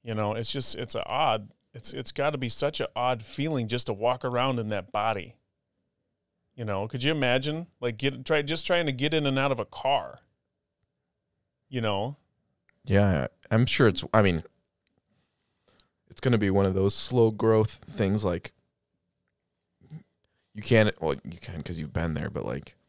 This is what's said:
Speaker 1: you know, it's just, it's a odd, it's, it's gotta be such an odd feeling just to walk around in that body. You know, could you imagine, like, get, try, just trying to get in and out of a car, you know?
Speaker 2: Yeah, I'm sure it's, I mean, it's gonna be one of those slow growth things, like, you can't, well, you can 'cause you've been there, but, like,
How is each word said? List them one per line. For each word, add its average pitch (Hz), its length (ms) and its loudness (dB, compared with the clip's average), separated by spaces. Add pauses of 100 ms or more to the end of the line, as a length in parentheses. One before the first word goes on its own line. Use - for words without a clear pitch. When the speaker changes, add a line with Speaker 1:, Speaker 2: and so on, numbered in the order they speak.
Speaker 1:
you 117 120 -6
know, 107 200 -2
it's 113 180 -4
just, 135 220 -2
it's - 220 -6
a - 100 -4
odd, 113 440 0 (240)
it's, - 180 -12
it's 127 200 -6
gotta 143 260 -2
be 127 100 -4
such 139 320 -2
an - 160 -2
odd 120 260 -2
feeling 139 460 -4
just 120 180 -2
to 117 60 -4
walk 120 320 0
around 123 340 0
in 107 100 -4
that 101 220 -4
body. 107 460 -4 (1200)
You 120 80 -8
know, 104 240 -4
could 123 140 -6
you 143 100 2
imagine, 147 540 0 (140)
like, 120 180 -4
get, 135 260 -4
try, 156 180 2
just 156 240 -4
trying 175 200 2
to 143 60 0
get 139 220 0
in 151 120 2
and 135 120 2
out 139 140 2
of 117 80 -4
a 104 40 -4
car, - 540 -2 (1500)
you 127 120 -6
know? 110 360 -2 (680)
Speaker 2:
Yeah, 95 440 4 (220)
I'm 113 160 4
sure 123 220 4
it's, - 240 0
I 110 100 6
mean, 87 200 4 (1700)
it's - 100 -16
gonna 120 180 2
be 101 120 4
one 98 160 4
of 95 80 2
those 98 200 2
slow 117 360 2
growth 110 480 2 (100)
things, 104 360 0
like, 87 280 -2 (2000)
you 104 80 -12
can't, 107 280 6 (100)
well, 78 140 0 (100)
you - 160 -12
can 85 220 -12
'cause 80 180 -8
you've 76 120 -8
been 82 220 -2
there, - 160 -4
but, 55 140 -8
like, - 320 -8 (120)